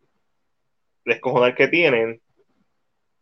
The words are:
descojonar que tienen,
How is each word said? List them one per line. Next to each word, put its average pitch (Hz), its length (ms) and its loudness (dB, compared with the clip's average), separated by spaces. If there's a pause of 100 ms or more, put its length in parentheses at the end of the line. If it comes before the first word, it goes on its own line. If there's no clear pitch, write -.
(1040)
descojonar 123 500 0
que 139 140 2
tienen, 127 500 0 (1040)